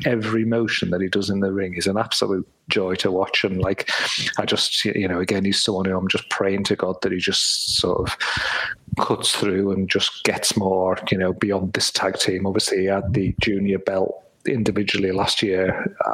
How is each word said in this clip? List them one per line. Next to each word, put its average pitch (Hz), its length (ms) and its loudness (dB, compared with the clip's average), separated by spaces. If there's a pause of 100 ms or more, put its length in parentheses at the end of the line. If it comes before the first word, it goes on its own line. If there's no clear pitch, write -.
every 113 400 2
motion 113 460 0
that 90 100 0
he 95 80 0
does 101 220 -2
in 98 80 0
the 98 120 0
ring. 95 220 -2
He's 87 140 -4
an 98 100 0
absolute 104 500 -2 (220)
joy 92 260 0
to 101 160 0
watch, 92 320 0
and, 92 160 0
like, 95 300 -2 (480)
I 104 80 0
just, - 400 0
you 101 220 0
know, 90 120 -2
again, 95 260 0
he's 98 180 2
someone 95 220 0
who 95 120 2
I'm 92 120 0
just - 200 -2
praying 98 360 0
to 101 100 2
God 92 260 -2
that 95 100 0
he 92 60 0
just - 600 0
sort - 300 2
of - 80 -4 (840)
cuts - 360 0
through 98 360 2
and 95 180 0
just - 340 0
gets - 320 0
more, 95 440 2 (100)
you 101 80 2
know, 92 160 2
beyond 95 400 0
this - 160 0
tag 95 300 -2
team. 95 260 0
Obviously, 98 360 0
he 95 40 2
had 95 300 0
the 95 260 2
junior 98 380 2
belt 95 360 0 (320)
individually 101 640 0
last 95 320 0
year. 92 520 0 (180)